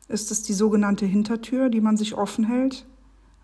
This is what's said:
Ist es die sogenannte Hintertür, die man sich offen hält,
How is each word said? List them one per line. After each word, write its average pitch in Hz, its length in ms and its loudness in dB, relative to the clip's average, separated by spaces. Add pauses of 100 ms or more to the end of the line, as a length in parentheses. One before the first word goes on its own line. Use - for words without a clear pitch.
Ist - 220 -6
es 220 120 -4
die 208 120 -4
sogenannte 208 500 2
Hintertür, 226 640 0
die 226 140 2
man 220 160 4
sich 214 160 -4
offen 208 300 -2
hält, 254 420 -2 (580)